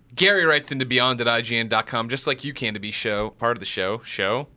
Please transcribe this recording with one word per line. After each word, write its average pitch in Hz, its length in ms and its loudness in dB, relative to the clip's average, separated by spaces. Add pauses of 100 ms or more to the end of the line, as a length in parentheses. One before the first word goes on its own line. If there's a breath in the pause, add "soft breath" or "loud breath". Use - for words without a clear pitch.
(140)
Gary 185 300 4
writes 147 260 2
into 135 140 -2
beyond 123 380 2
at 117 60 4
I 117 120 4
G 117 160 -2
N 113 120 0
dot 110 180 2
com, 117 240 -4
just 131 160 -4
like 139 180 -2
you 143 80 -6
can 110 220 -4
to 104 60 -8
be 104 100 -8
show, 107 400 -2
part 117 260 0
of 98 40 -12
the 95 60 -10
show, 101 380 -2
show. 110 420 -2 (100)